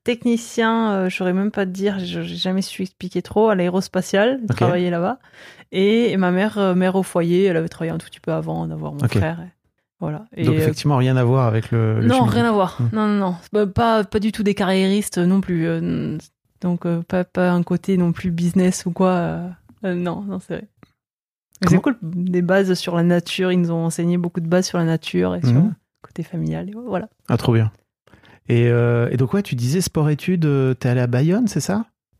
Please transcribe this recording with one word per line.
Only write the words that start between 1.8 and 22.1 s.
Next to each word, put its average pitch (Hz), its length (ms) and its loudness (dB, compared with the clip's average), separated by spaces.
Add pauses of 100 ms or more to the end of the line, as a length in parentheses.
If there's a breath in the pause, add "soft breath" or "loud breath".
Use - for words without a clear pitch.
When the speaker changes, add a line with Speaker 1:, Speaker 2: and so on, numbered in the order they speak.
Speaker 1:
je, 175 240 -6
j'ai 170 140 -8
jamais 185 260 -2
su - 200 -10
expliquer 185 380 -6
trop, 220 300 2
à 208 40 2
l'aérospatiale, 190 880 0
il 214 100 -4
Speaker 2:
Ok. - 40 2
Speaker 1:
travaillait 180 340 2
là-bas. 175 280 -2 (540 loud breath)
Et 202 440 2
ma 185 140 2
mère, 208 280 0
euh, 190 160 2
mère 185 220 2
au 190 60 2
foyer, 175 420 2
elle 180 140 2
avait 165 100 -2
travaillé 165 240 -6
un 160 60 -6
tout - 80 -10
petit - 140 -20
peu 165 120 -6
avant 160 340 -4
d'avoir 156 260 -8
mon 143 120 -10
Speaker 2:
Ok. - 140 0
Speaker 1:
frère. 165 220 -2
Et 175 100 -16 (500)
voilà. 156 200 -6
Speaker 2:
Donc, 220 160 -20
Speaker 1:
Et, 170 120 0
euh, - 40 4
Speaker 2:
effectivement, 156 440 2
rien 127 220 2
à 127 60 2
voir 127 220 2
avec 110 240 0
le, 110 300 2
le 113 60 2
Speaker 1:
non, 262 140 4
Speaker 2:
chemin. 165 100 4
Speaker 1:
rien 233 160 2
à 226 60 2
voir. 190 280 0
Speaker 2:
Hmm. 120 160 0
Speaker 1:
Non, 214 100 0
non, 208 120 0
non. 185 240 -2
C'est - 100 -14
pas, 208 140 2
pas, 226 380 2
pas 214 160 -4
du 214 120 0
tout 220 100 -6
des 202 120 2
carriéristes 190 640 0
non 185 240 4
plus. 170 240 -2
Euh, 165 500 -4 (440)
donc, 175 260 -4
euh, 170 160 -2
pas, 180 220 -2
pas 180 260 -2
un 175 120 2
côté 185 340 -2
non 175 160 2
plus 180 180 -4
business 175 560 0
ou 180 60 -2
quoi, 185 180 2
euh, 170 380 -2 (360)
euh, 185 100 -2
non, 175 280 -4
non, 196 180 -8
c'est - 160 -10
vrai. 214 120 -14 (920)
Mais 175 80 2
c'est 180 100 6
Speaker 2:
Comment - 0 -
Speaker 1:
cool, 269 220 0
des 180 400 -2